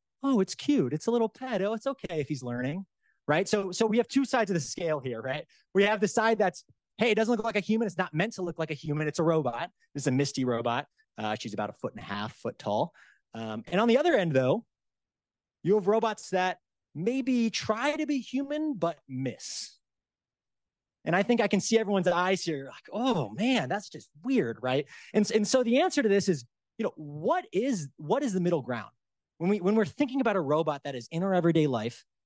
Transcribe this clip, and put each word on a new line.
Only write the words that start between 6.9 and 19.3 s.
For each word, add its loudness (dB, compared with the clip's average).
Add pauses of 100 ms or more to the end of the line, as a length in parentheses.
"Hey, 2
it 2
doesn't 2
look -2
like -4
a 2
human. 0
It's -6
not -4
meant 0
to -10
look -6
like -4
a -4
human. -4
It's -2
a 2
robot." 0 (240)
This -6
is -2
a 4
Misty 0
robot. 0 (320)
Uh, -2
she's -10
about -4
a -12
foot -8
and -14
a -16
half, -6
foot -10
tall. -2 (400)
Um, -8
and 2
on 4
the 6
other 4
end, 2
though, 4 (1000)
you 4
have 2
robots 0
that 0 (360)
maybe 0
try 0
to -2
be 0
human, -4
but -2
miss. -8 (1300)